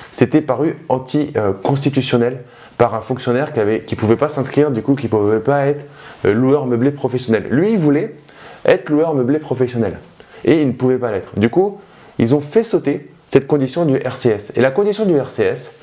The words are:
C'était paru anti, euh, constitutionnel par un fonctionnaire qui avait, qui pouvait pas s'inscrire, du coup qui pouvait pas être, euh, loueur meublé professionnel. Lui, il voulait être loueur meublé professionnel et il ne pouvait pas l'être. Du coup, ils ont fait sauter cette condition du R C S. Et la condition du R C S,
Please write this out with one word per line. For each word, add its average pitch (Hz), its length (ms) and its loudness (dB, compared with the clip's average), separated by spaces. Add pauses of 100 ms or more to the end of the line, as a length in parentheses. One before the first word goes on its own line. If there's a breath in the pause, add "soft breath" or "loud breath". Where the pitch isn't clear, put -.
(140)
C'était 131 280 2
paru 147 360 -2 (100)
anti, 147 480 -2
euh, 104 160 0
constitutionnel 131 880 0 (380 loud breath)
par 113 180 2
un 110 60 -6
fonctionnaire 127 500 -2
qui 120 80 -2
avait, 107 220 2
qui - 140 -8
pouvait 113 200 2
pas 147 140 0
s'inscrire, 139 420 0
du 110 100 -2
coup 135 140 0
qui 117 140 -4
pouvait 107 320 2
pas 143 260 0
être, 143 180 -2 (400 loud breath)
euh, 101 80 2
loueur 131 320 2
meublé 123 240 0
professionnel. 117 640 -2
Lui, 180 220 2
il 220 40 2
voulait 156 380 0 (500 loud breath)
être 185 240 2
loueur 156 240 2
meublé 135 260 0
professionnel 120 600 -2 (460 loud breath)
et 156 160 4
il 143 60 2
ne 120 40 0
pouvait 127 260 0
pas 120 140 -4
l'être. - 260 -6
Du 110 120 2
coup, 196 300 0 (380 loud breath)
ils 120 160 0
ont 147 80 2
fait 220 220 0
sauter 143 480 -4 (180)
cette 139 160 2
condition 147 380 0
du 135 140 2
R - 180 -6
C - 140 0
S. 104 260 -2
Et 117 60 2
la 131 100 4
condition 202 340 0
du 170 140 2
R - 100 -4
C - 140 -2
S, 98 400 -4